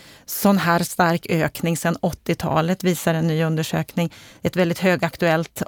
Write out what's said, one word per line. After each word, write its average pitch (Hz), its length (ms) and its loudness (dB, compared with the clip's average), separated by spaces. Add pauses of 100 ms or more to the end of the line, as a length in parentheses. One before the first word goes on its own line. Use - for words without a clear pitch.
(260)
sån 196 320 2
här 170 260 2
stark 170 460 0
ökning 160 480 -2
sedan 170 240 -2
åttiotalet, 165 800 -2
visar 170 300 0
en 160 140 0
ny 160 160 0
undersökning. 160 680 -2 (280)
Ett - 140 -2
väldigt 170 240 0
högaktuellt 170 880 0